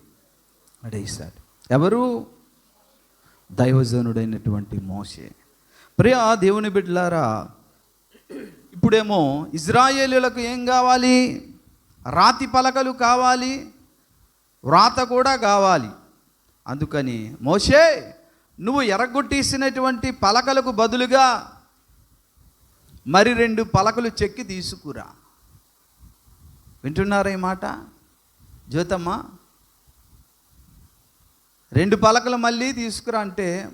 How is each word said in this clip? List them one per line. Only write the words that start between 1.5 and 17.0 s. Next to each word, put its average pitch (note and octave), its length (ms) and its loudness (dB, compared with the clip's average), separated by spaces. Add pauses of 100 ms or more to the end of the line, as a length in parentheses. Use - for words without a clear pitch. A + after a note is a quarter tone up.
ఎవరు? A3+ 540 0 (1200)
దైవజనుడైనటువంటి A2+ 1300 0
మోషే. F#2+ 520 -12 (680)
ప్రియ A3+ 160 6 (180)
దేవుని G#3 360 0
బిడ్డలారా, F3 800 -2 (1200)
ఇప్పుడేమో F#3 800 0
ఇజ్రాయేలీయులకు B3+ 840 2
ఏం B3 260 -6
కావాలి? B3+ 840 2 (640)
రాతి A#3 380 4
పలకలు C4 440 0
కావాలి, B3+ 800 0 (960)
వ్రాత F#3+ 340 4
కూడా B3+ 360 0
కావాలి. G3 540 2 (800)
అందుకని, C3 760 -6